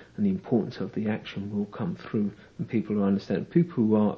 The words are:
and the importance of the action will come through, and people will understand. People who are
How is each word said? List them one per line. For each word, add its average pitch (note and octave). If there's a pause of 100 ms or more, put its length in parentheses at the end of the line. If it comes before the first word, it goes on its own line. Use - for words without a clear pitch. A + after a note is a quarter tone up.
(180)
and G#2+
the G2
importance F#2+
of F#2
the G#2+
action G#2
will G2+
come F#2+
through, G#2 (260)
and -
people G#2+
will G#2
understand. G2
People F3
who G#2+
are G#2